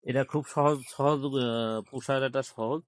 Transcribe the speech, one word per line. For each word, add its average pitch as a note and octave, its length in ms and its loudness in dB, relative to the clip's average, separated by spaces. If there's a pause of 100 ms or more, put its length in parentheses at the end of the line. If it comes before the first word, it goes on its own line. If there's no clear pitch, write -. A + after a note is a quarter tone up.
এটা B2+ 140 2
খুব D3 200 -2 (100)
সহজ, D3 240 4 (180)
সহজ, C#3+ 300 2
আহ, A#2 560 0
পোষার C3+ 420 -2
একটা C3 200 0
সহজ B2 440 -4